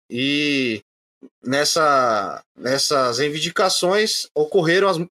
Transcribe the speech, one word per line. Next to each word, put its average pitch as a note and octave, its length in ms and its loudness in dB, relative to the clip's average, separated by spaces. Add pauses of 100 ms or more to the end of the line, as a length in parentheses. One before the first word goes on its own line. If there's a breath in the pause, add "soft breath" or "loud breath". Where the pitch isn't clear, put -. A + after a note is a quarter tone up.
e C3+ 720 0 (640)
nessa, C3 1000 0 (140)
nessas B2+ 640 0
reivindicações F3+ 1160 0
ocorreram G3 520 2
as, F3+ 100 0 (140)